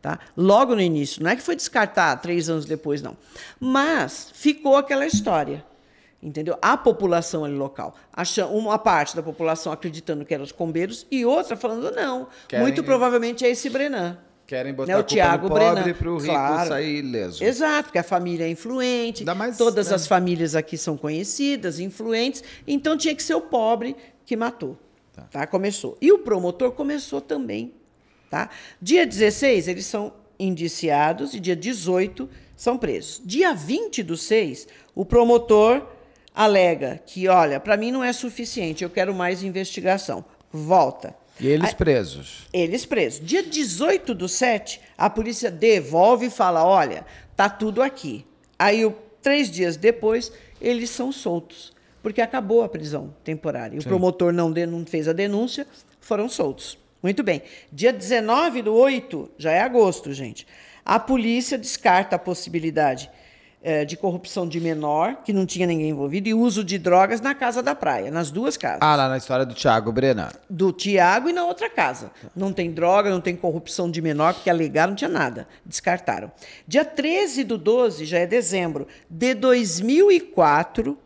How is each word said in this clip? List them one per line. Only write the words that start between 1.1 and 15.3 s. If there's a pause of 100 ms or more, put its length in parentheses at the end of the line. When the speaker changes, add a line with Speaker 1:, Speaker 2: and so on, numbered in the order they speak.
Speaker 1:
Não
é
que
foi
descartar
três
anos
depois,
não. (420)
Mas
ficou
aquela
história. (560)
Entendeu?
A
população
ali
local. (160)
Acha-,
uma
parte
da
população
acreditando
que
eram
os
combeiros
e
outra
falando,
"Não, (200)
Speaker 2:
Querem
Speaker 1:
muito
provavelmente
é
esse
Brenan." (280)
Speaker 2:
Querem
botar
Speaker 1:
Né,
o
Speaker 2:
a
culpa
Speaker 1:
Thiago